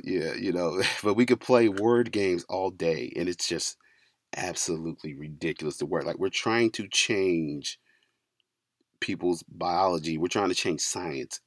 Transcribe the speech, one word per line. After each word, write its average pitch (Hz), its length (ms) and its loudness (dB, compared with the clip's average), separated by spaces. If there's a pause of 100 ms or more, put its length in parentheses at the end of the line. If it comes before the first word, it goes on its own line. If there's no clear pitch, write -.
yeah, 82 300 0
you 95 180 -2
know, 87 280 0 (120)
<laughs> - 100 -8
but 101 120 2
we 120 120 6
could 123 140 4
play 117 280 6
word 113 440 2
games 95 360 2
all 95 220 -2
day, 82 460 -2
and 87 120 -2
it's - 200 -4
just - 280 -4 (600)
absolutely 82 760 -6
ridiculous 76 640 -6
to 73 80 -4
work. 80 180 -2
Like, 80 160 -4
we're 95 80 0
trying 113 440 2
to 101 140 -8
change 85 920 0 (1200)
people's 87 420 -2
biology. 87 760 0
We're 82 120 0
trying 98 220 2
to 87 40 0
change 82 260 -2
science, 73 680 -6